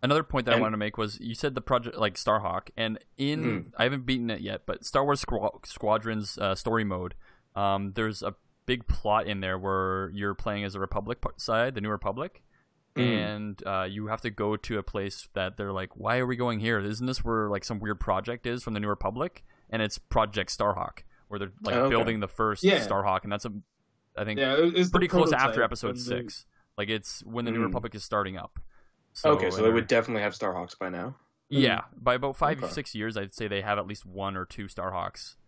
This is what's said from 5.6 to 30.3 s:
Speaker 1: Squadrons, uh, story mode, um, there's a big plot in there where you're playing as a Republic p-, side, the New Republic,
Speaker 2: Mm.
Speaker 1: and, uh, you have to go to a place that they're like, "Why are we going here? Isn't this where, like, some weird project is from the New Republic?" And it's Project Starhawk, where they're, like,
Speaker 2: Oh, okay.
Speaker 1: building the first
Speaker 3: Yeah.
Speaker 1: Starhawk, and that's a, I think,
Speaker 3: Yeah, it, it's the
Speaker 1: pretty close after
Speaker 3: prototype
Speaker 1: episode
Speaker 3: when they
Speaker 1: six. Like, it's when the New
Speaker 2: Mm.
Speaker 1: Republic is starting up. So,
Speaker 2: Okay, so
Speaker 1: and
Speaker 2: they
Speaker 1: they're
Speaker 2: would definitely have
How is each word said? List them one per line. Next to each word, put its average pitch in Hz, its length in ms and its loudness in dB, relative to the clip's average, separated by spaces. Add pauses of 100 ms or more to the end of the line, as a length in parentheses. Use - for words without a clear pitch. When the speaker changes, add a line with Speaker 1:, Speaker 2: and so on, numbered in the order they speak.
Speaker 1:
Squadrons, 107 720 -2
uh, 95 180 0
story 113 300 0
mode, 90 300 -4 (380)
um, 98 420 0
there's 110 280 -2
a 98 120 -4 (300)
big - 220 0
plot - 400 2
in 98 140 -2
there 92 180 -2
where 95 520 0
you're 101 240 -2
playing 104 280 -4
as 98 100 -6
a 101 60 -8
Republic 104 420 -4
p-, - 140 0
side, 120 400 0
the 107 60 -4
New 107 100 -2
Republic, 110 500 -4 (540)
Speaker 2:
Mm. 127 60 0 (240)
Speaker 1:
and, 107 400 -6
uh, 95 240 0
you 104 180 -6
have 110 140 -4
to 120 80 -2
go 107 280 0
to 110 200 -2
a 98 60 -2
place - 500 -6
that 95 220 -2
they're 101 160 -4
like, 95 240 -6
"Why 113 220 0
are 127 80 2
we 123 100 0
going 120 240 0
here? 113 200 2
Isn't 107 260 -2
this 127 180 0
where, 113 240 2
like, 101 160 0
some 110 160 -4
weird 107 220 -4
project 104 440 -2
is 123 180 -4
from 113 100 -4
the 104 80 -2
New 104 80 -2
Republic?" 107 560 -2 (240)
And 113 120 0
it's 107 160 0
Project 104 520 0
Starhawk, - 540 0 (260)
where 104 100 -6
they're, 98 220 -6
like, 107 140 0
Speaker 2:
Oh, 120 80 4
okay. 139 80 4
Speaker 1:
building 113 280 2
the 101 80 -2
first 107 380 0
Speaker 3:
Yeah. 170 200 6
Speaker 1:
Starhawk, 98 380 2
and 101 80 -4
that's 104 140 -4
a, 110 80 -6 (640)
I 104 80 -2
think, 107 160 0
Speaker 3:
Yeah, 135 160 4
it, 170 180 6
it's 180 140 4
the 180 80 -6
Speaker 1:
pretty 180 100 4
close 160 240 6
after 131 140 4 (160)
Speaker 3:
prototype - 20 6
Speaker 1:
episode 117 240 0
Speaker 3:
when 113 80 -2
they 123 60 -8
Speaker 1:
six. 117 440 -6 (320)
Like, 101 120 -2
it's - 340 -4
when 117 220 -4
the 117 60 -2
New 113 100 0
Speaker 2:
Mm. 113 60 2
Speaker 1:
Republic 117 280 -4
is 101 80 -8
starting 98 320 0
up. - 240 -10 (540)
So, - 180 4
Speaker 2:
Okay, 143 120 6
so - 20 2
Speaker 1:
and 92 100 2
Speaker 2:
they 104 120 2
Speaker 1:
they're 113 60 8
Speaker 2:
would 113 140 2
definitely 113 360 2
have 104 100 -2